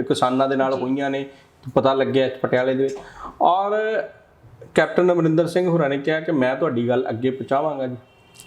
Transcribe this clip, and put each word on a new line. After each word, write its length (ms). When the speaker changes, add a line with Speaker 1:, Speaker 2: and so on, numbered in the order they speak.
Speaker 1:
ਕਿਸਾਨਾਂ 420
ਦੇ 60
ਨਾਲ 200
Speaker 2:
ਜੀ। 60
Speaker 1:
ਹੋਈਆਂ 280
ਨੇ, 160
ਪਤਾ 180
ਲੱਗਿਆ 360
ਪਟਿਆਲੇ 340
ਦੇ 80
ਵਿੱਚ। 120
ਔਰ 300
ਕੈਪਟਨ 360
ਅਮਰਿੰਦਰ 360
ਸਿੰਘ 200
ਹੋਰਾਂ 220
ਨੇ 80
ਕਿਹਾ 220
ਕਿ 120
ਮੈਂ 240
ਤੁਹਾਡੀ 320
ਗੱਲ 220
ਅੱਗੇ 200
ਪਹੁੰਚਾਵਾਂਗਾ 580
ਜੀ। 80